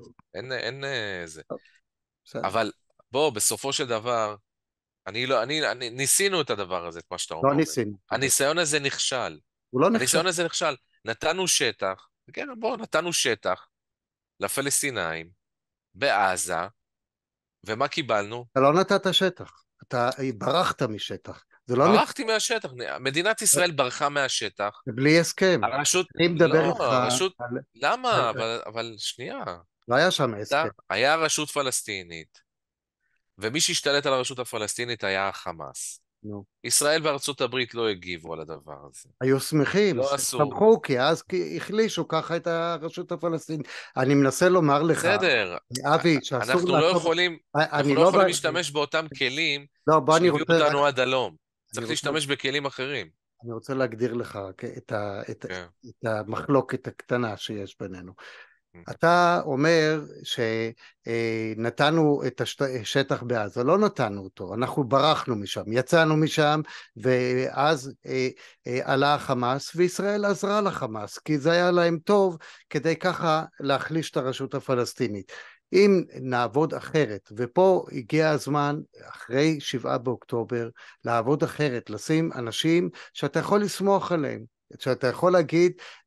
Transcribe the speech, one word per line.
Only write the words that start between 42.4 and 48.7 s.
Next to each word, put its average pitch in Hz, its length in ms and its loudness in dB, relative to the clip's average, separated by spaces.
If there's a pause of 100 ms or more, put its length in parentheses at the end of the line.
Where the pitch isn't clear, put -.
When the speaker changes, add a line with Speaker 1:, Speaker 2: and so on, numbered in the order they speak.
Speaker 2:
הרשות 165 640 -4
הפלסטינית. 160 560 -4 (300)
אני 131 160 4
מנסה 139 360 4
לומר 156 340 6
לך, 165 220 4
Speaker 1:
בסדר. 147 520 2 (280)
Speaker 2:
אבי, 156 320 4
Speaker 1:
א-, 120 60 -6
Speaker 2:
שאסור 120 300 -2
Speaker 1:
אנחנו 175 180 2
לא 156 160 4
Speaker 2:
לעקוב, 175 140 4
Speaker 1:
יכולים, 170 360 0 (180)
Speaker 2:
א-, 143 40 2
Speaker 1:
אנחנו 156 200 0
Speaker 2:
אני 143 160 2
Speaker 1:
לא 156 80 6
Speaker 2:
לא 175 40 8
Speaker 1:
יכולים 190 180 6
Speaker 2:
ב-, - 20 6
Speaker 1:
להשתמש 160 440 -2